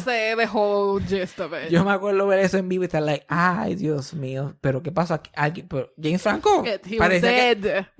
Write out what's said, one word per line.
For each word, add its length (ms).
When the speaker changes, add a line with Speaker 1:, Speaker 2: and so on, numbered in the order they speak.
Speaker 1:
se 320
dejó 640
gist 400
of 100
it. 180
Speaker 2:
yo 140
me 80
acuerdo 360
ver 120
eso 180
en 120
vivo 140
y 20
estar 180
like, 240
"Ay, 480
Dios 380
mío, 480
¿pero 200
qué 120
pasó 220
aquí?" 200
Alguien, 320
pero 240
James 200
Franco 440
Speaker 1:
It, 220
he 40
was 80
Speaker 2:
parecía 300
que, 280
Speaker 1:
dead. 280